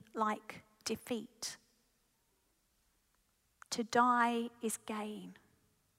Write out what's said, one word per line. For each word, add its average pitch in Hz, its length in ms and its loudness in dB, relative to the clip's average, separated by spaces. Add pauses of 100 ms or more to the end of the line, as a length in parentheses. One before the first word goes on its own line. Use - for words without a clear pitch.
(140)
like 214 500 -2 (200)
defeat. - 720 -6 (2250)
To - 160 -4
die 240 640 4 (120)
is 220 140 -2
gain. 208 600 -8 (640)